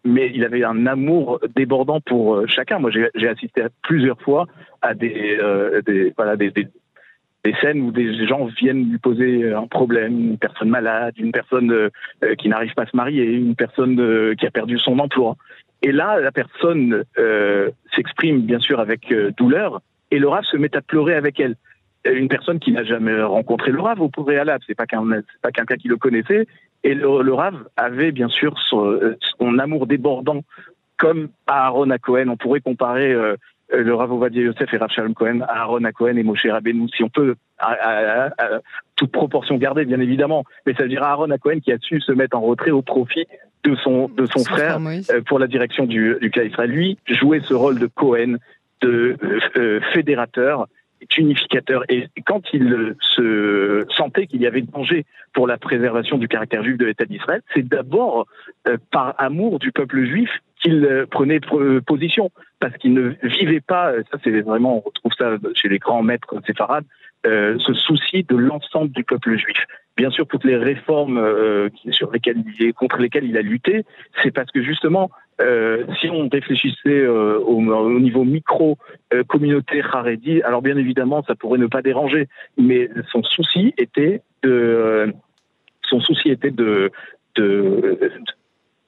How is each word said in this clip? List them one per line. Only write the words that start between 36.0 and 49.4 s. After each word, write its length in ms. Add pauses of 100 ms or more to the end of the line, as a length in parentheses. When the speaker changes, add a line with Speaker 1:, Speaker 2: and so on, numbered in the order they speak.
Speaker 1:
et 80
Moshe 220
Rabbeinu, 500
si 80
on 60
peut, 260 (220)
à, 160
à, 540
à, 280
à 40 (360)
toute 160
proportion 460
gardée, 260
bien 160
évidemment. 460 (200)
Mais 80
ça 100
veut 60
dire 140
Aaron 280
à 60
Cohen 220
qui 140
a 60
su 200
se 140
mettre 240
en 40
retrait 300
au 100
profit 460 (380)
de 100
son, 320
de 180
son 140
Speaker 2:
Son 60
Speaker 1:
frère, 120
Speaker 2:
frère 220
Moïse. 320
Speaker 1:
euh, 100
pour 160
la 100
direction 380
du, 360
du 100
Klal 160
Israël. 240
Lui 260 (100)
jouait 340
ce 120
rôle 240
de 100
Cohen, 500 (420)
de, 420
euh, 180 (180)